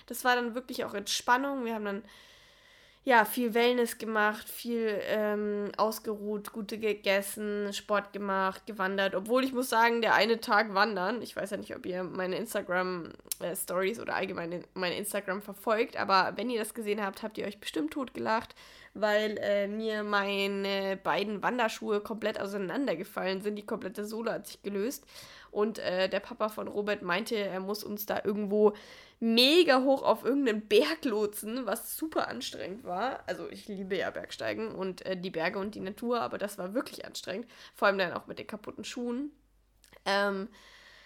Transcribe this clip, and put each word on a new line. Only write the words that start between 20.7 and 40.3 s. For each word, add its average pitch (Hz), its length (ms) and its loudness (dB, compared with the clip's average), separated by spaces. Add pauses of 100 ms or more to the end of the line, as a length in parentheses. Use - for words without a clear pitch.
beiden 196 400 0
Wanderschuhe 220 600 0
komplett 214 380 -4
auseinandergefallen 190 1040 -2
sind. 208 140 -4
Die 208 100 -10
komplette 208 400 -6
Sohle 220 280 -4
hat 165 140 -8
sich - 140 -16
gelöst. 202 440 -4 (460)
Und, 214 280 0
äh, 185 300 0
der 190 100 0
Papa 214 300 -4
von 208 180 -8
Robert 202 340 -2
meinte, 196 340 0
er 190 240 -2
muss 196 240 -4
uns 208 220 -6
da 196 180 -2
irgendwo 208 500 6 (460)
mega 262 600 8
hoch 269 220 4
auf 220 200 4
irgendeinen 226 440 2
Berg 302 360 6
lotsen, 214 640 -2
was - 320 -4
super 320 300 -2
anstrengend 233 560 -8
war. 196 440 -4
Also 170 220 -6
ich 196 180 -16
liebe 196 300 -4
ja 104 140 0
Bergsteigen - 640 -6
und, 185 320 -6
äh, 185 120 -4
die 180 120 -6
Berge 185 300 -2
und 208 160 -6
die 196 60 -10
Natur, 233 400 -4
aber - 160 -4
das 202 200 -6
war 185 160 -8
wirklich - 320 -4
anstrengend. - 420 -8 (280)
Vor 220 120 4
allem 196 100 4
dann 170 160 2
auch - 140 -6
mit 196 120 -10
den - 80 -10
kaputten 220 380 -10
Schuhen. 247 460 -4 (760)
Ähm, 196 420 0 (580)